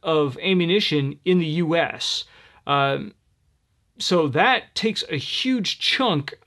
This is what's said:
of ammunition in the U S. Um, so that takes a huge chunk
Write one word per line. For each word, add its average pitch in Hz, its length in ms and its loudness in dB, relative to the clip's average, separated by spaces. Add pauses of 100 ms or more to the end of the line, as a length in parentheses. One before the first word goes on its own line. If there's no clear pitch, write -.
of 151 360 0
ammunition 175 840 0
in 180 140 4
the 165 80 0
U 160 300 0
S. - 480 -2 (420)
Um, 139 480 0 (840)
so 165 300 2
that 170 460 2
takes - 360 -4
a 156 60 -4
huge 240 640 -2
chunk 180 560 0 (120)